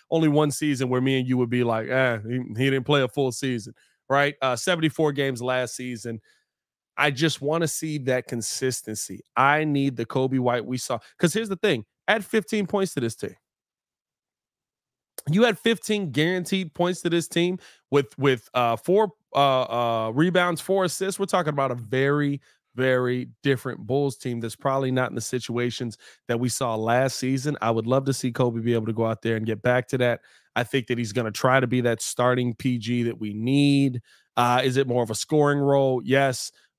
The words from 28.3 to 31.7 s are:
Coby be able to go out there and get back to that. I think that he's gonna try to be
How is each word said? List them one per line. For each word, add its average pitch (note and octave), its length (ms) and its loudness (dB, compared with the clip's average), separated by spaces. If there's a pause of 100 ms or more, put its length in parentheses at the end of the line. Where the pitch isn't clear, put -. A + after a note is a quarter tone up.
Coby A#2 320 0
be A#2 100 2
able A2+ 140 0
to A2+ 60 -2
go A2+ 120 0
out A2 160 -2
there A2+ 140 0
and A2 100 -4
get G#2+ 160 -4
back B2 280 2
to C3+ 100 -2
that. A#2+ 220 0 (340)
I A#2 80 2
think B2 240 -2
that A#2+ 100 0
he's A2+ 160 -4
gonna A2+ 180 -2
try C3 280 4
to B2+ 80 2
be B2 140 0